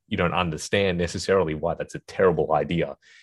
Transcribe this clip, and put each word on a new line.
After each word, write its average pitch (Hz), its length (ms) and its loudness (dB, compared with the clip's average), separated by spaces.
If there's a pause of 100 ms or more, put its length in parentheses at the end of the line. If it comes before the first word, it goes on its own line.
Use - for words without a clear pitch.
you - 80 -6
don't 87 180 0
understand 90 640 0
necessarily 87 560 0
why 78 200 -2
that's - 220 -10
a 76 40 -10
terrible 80 540 2
idea 73 420 0 (280)